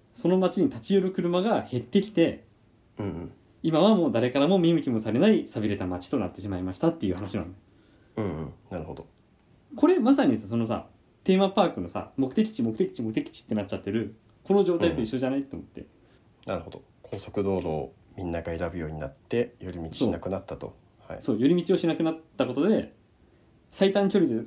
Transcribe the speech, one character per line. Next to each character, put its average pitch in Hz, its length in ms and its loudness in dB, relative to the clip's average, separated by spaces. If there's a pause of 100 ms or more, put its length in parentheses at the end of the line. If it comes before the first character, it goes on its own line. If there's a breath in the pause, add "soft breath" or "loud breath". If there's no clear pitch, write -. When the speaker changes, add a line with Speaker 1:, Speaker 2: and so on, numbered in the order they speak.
(140)
Speaker 1:
そ - 140 -4
の 185 100 4
街 185 240 2
に 143 80 4
立 - 180 -10
ち 190 80 2
寄 190 60 6
る 185 100 0
車 175 300 0
が 196 200 0
減 123 200 -6
っ - 20 -6
て - 180 2
き - 100 -4
て、 - 320 2 (540)
Speaker 2:
う 107 60 -6
ん - 20 -4
う 98 40 -4
ん。 82 220 -8 (320)
Speaker 1:
今 160 160 2
は 208 160 6
も 170 140 2
う - 20 0
誰 117 200 2
か 143 80 0
ら 139 80 4
も 190 100 4
見 170 160 4
向 160 80 2
き 135 80 -4
も 113 100 0
さ 110 120 -4
れ 113 80 2
な 190 80 6
い 208 200 4
寂 107 220 -2
れ 98 80 -2
た 95 80 -6
街 90 240 -6
と 143 80 -2
な 104 100 -2
っ - 40 -14
て - 100 -16
し 98 80 -8
ま 92 80 -4
い 90 60 -6
ま 92 100 -4
し - 60 -14
た 165 80 2
っ 165 100 0
て - 80 -4
い 95 60 0
う 85 40 -4
話 101 220 -8
な 92 60 -4
の。 - 40 -14 (720 soft breath)
Speaker 2:
う 117 40 -2
ん 107 40 -2
う - 20 -4 (180)
ん。 76 80 -12 (160)
な 92 100 -8
る 78 40 -8
ほ 78 100 -12
ど。 71 140 -16 (680)
Speaker 1:
こ 285 120 4
れ 370 120 4
ま 247 140 4
さ 269 120 4
に 127 100 4
さ、 107 120 -6
そ 113 100 -4
の 117 80 0
さ、 110 220 -4 (360)
テ 190 120 4
ー - 20 6
マ 196 120 4
パ 196 140 2
ー 170 60 2
ク - 100 -8
の 90 80 -6
さ、 - 300 -10
目 131 160 0
的 220 180 2
地、 - 120 -4
目 113 100 0
的 - 180 -2
地、 - 120 -10
目 110 100 -4
的 143 160 -4
地 - 140 -20
っ - 20 -20
て 113 100 -4
な 104 80 -2
っ 98 40 -10
ち - 60 -10
ゃ 98 40 -4
っ - 60 -16
て 101 80 -6
る、 110 240 -4 (280)
こ 190 120 2
の 202 80 6
状 175 160 2
態 170 160 2
と 135 60 -2
一 110 140 -4
緒 127 40 -4
じ 131 60 -2
ゃ 127 40 0
な 135 80 -2
い？ - 20 -2
Speaker 2:
う - 40 -2
ん。 - 20 -16
Speaker 1:
と - 100 -14
思 - 80 -12
っ - 40 -20
て。 - 180 -16 (600 soft breath)
Speaker 2:
な 98 80 -4
る 87 80 -6
ほ - 80 -16
ど。 - 100 -16 (220)
高 - 160 -12
速 - 240 -6
道 95 180 0
路 85 80 -6
を 76 240 -6 (240)
み 95 60 -8
ん 87 80 -4
な 85 100 -4
が 85 160 -6
選 85 140 -4
ぶ 87 80 -8
よ 78 80 -6
う - 20 -10
に 78 100 -10
な 69 80 -8
っ 67 60 -16
て、 - 460 -4
寄 92 120 -12
り 87 80 -10
道 80 120 -10
し 120 180 -2
な 87 100 -2
く - 100 -8
な 92 100 -4
っ - 60 -14
た - 120 -10
と。 - 180 -12 (240)
Speaker 1:
そ - 80 -20
う。 - 60 -14
Speaker 2:
は - 60 -12
い。 - 20 -16
Speaker 1:
そ 127 140 -2
う、 107 40 0
寄 127 80 4
り 175 160 4
道 185 120 2
を - 20 4
し - 100 -2
な 156 80 2
く 160 80 -2
な 160 80 2
っ 160 60 -6 (180)
た 123 120 0
こ 123 60 -6
と 151 140 0
で、 - 260 0 (800 soft breath)
最 196 220 2
短 202 160 4
距 202 100 4
離 165 100 4
で 110 180 -2